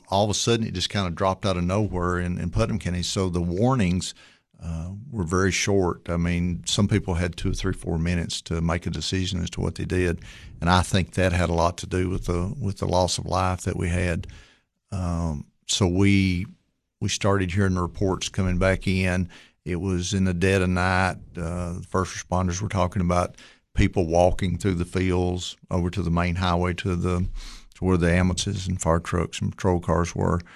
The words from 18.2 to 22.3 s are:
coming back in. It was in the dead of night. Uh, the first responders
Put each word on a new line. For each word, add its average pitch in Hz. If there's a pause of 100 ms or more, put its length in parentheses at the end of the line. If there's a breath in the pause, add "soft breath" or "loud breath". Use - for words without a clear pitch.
coming 92
back 95
in. 92 (380 loud breath)
It 85
was 92
in 95
the 92
dead 95
of 90
night. 92 (180)
Uh, 87
the 90
first 92
responders 90